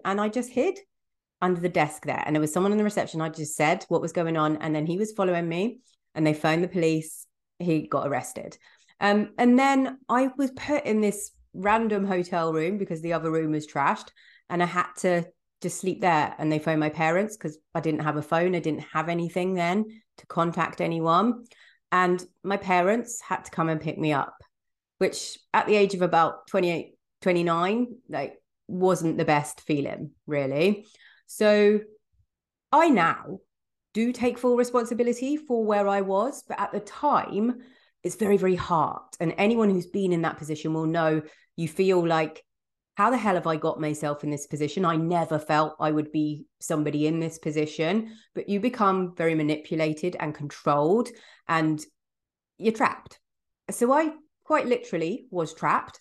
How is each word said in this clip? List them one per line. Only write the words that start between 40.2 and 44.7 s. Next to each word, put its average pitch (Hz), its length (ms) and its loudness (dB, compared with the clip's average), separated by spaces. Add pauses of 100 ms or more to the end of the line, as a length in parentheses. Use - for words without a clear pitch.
that - 160 -2
position 156 340 -4
will 160 140 0
know 160 360 2 (340)
you 165 100 -4
feel 185 400 2
like, 160 380 0 (520)
"How 214 140 4
the 254 60 2
hell 214 180 2
have 170 120 0
I 160 100 2
got 156 240 -2
myself 151 420 -4
in 147 80 -4
this 143 160 -6
position? 147 380 -2